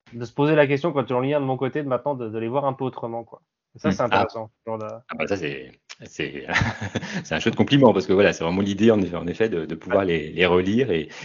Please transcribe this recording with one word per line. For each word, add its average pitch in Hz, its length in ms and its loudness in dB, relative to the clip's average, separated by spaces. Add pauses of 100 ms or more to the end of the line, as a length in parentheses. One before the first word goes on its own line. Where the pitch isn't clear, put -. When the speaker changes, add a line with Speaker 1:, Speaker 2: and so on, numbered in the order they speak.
(140)
Speaker 1:
de 120 100 -8
se 113 80 -14
poser 147 220 2
la 147 120 6
question 143 260 0
quand 139 120 0
tu 120 80 -4
en 123 80 2
lis 139 140 0
un 147 60 2
de 139 40 -2
mon 131 140 -2
côté, 139 240 -4
de 143 60 -6
maintenant 131 260 -2
de, 120 160 -8
de 110 80 -6
les 113 100 -4
voir 139 160 -2
un 139 80 0
peu 131 120 -8
autrement, 117 400 -8
quoi. - 180 -20 (340)
Et - 20 -20
ça, - 120 0
Speaker 2:
Mm. - 20 0
Speaker 1:
c'est 95 100 0
intéressant, 110 480 0
Speaker 3:
Ah. - 140 -20
Speaker 1:
ce 113 60 -10
genre 110 80 -6
de 107 80 -8 (240)
Speaker 3:
Ah - 60 -10
bah 78 120 -4
ça, 98 80 -2
c'est, 69 340 -8 (360)
c'est, 69 420 -8
<laughs> - 760 -4
c'est - 100 -6
un 80 40 -2
chouette - 180 0
compliment 120 360 6
parce 95 140 2
que 98 80 2
voilà, 95 180 6
c'est - 100 -4
vraiment 90 200 0
l'idée 101 280 4
en 107 120 4
effet, 87 140 -2
en 82 120 -6
effet 110 220 0
de, 80 160 -4
de 82 80 -8
pouvoir 95 260 0
Speaker 1:
Ouais. 98 60 0
Speaker 3:
les, 80 260 -2
les 85 140 2
relire 95 440 2
et, 78 200 -2 (140)